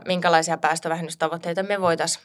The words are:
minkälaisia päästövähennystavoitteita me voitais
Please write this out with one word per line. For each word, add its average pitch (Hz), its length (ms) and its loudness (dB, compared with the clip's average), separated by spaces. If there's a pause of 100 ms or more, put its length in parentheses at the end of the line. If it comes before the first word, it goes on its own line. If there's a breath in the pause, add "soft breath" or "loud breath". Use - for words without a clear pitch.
minkälaisia 170 500 2
päästövähennystavoitteita 165 1080 -2
me 202 180 -2
voitais 165 440 0